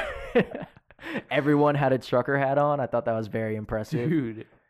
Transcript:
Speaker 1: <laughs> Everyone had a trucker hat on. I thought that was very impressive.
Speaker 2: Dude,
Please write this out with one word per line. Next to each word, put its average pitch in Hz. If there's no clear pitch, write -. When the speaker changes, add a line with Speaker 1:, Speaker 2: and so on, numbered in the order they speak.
Speaker 1:
<laughs> -
Everyone 147
had 135
a 131
trucker 135
hat 139
on. 147
I 127
thought 117
that 113
was 113
very 110
impressive. 110
Speaker 2:
Dude, 120